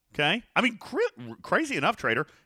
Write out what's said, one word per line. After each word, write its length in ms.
Okay? 260
I 60
mean, 160
cra-, 220
crazy 340
enough, 180
Trader, 300